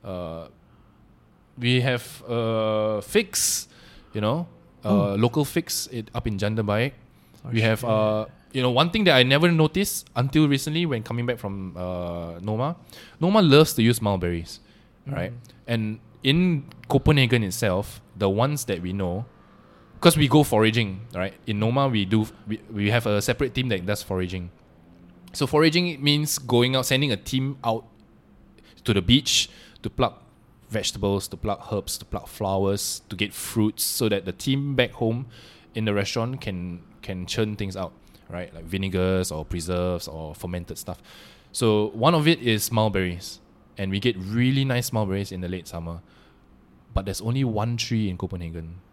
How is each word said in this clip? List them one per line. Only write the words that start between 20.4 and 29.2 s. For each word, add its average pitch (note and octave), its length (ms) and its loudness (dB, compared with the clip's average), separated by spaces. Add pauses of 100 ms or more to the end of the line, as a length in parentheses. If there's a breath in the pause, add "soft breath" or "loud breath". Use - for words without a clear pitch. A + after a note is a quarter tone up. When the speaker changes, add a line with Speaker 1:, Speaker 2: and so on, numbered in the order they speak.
Speaker 1:
foraging, A2 560 2 (160)
right? F#2 180 -4 (140)
In G#2 120 -2
Noma, B2 280 2
we A2 180 0
do, G#2+ 220 2 (200)
we, G#2+ 120 -6 (100)
we G#2 220 0
have A#2 160 0
a G#2 140 2
separate B2+ 340 -2
team B2+ 140 -2
that F#2 160 -2
does G#2 180 -4
foraging. F#2 460 -6 (840)
So C#3+ 140 -2
foraging D#3 560 2
means D3 340 2
going B2 380 2
out, B2+ 100 0
sending C3+ 260 2
a G2+ 60 -2
team C3 460 -4
out A2+ 220 -4 (1000 loud breath)
to A2+ 100 2
the G2 80 2
beach - 480 4 (320 loud breath)